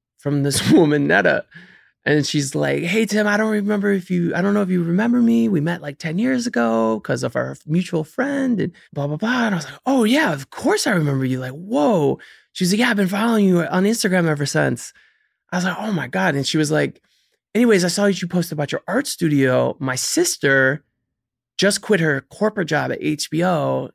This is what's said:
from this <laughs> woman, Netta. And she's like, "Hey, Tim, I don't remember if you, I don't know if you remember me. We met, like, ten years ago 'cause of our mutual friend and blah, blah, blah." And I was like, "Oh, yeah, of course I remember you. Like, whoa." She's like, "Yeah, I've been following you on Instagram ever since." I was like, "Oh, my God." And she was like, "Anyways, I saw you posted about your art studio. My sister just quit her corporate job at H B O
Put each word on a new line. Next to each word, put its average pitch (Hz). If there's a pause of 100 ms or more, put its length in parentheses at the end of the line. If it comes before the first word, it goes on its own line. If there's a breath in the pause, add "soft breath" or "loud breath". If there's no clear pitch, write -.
(200)
from 143
this 139
<laughs> -
woman, 147
Netta. 101 (600 loud breath)
And 147
she's 139
like, 143
"Hey, 208
Tim, 208
I 208
don't 220
remember 208
if 190
you, 175
I 175
don't 202
know 208
if 180
you 180
remember 220
me. 233
We 175
met, 170
like, 147
ten 160
years 214
ago 113
'cause 127
of 123
our 131 (100)
mutual 165
friend 262
and 165 (220 soft breath)
blah, 143
blah, 151
blah." 233
And 208
I -
was 151
like, -
"Oh, 254
yeah, 247
of 139
course 381
I 254
remember 143
you. 127
Like, 127
whoa." 175 (340 loud breath)
She's 180
like, 208
"Yeah, 247
I've 214
been 196
following 208
you 180
on 180
Instagram 185
ever 147
since." 139 (580 soft breath)
I 180
was 180
like, 180
"Oh, 214
my 147
God." 180
And 139
she 160
was 151
like, 147 (500)
"Anyways, 214
I 175
saw 202
you 190
posted 175
about 151
your -
art 254
studio. 131
My 131
sister 139 (760)
just 196
quit 202
her 151
corporate 208
job 139
at -
H 151
B 160
O 139